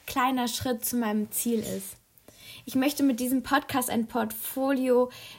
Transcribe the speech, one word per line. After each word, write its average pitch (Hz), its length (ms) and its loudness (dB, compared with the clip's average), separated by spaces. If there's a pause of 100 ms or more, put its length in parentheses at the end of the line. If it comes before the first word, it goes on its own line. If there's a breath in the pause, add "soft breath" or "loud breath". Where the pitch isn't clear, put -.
kleiner 254 420 0
Schritt 240 360 -2
zu - 120 -2
meinem 214 340 0
Ziel 233 300 0
ist. 190 360 -6 (680 loud breath)
Ich - 100 -6
möchte 285 300 2
mit 247 160 4
diesem 254 240 0
Podcast 277 440 0
ein 226 200 0
Portfolio 254 1040 2 (260 loud breath)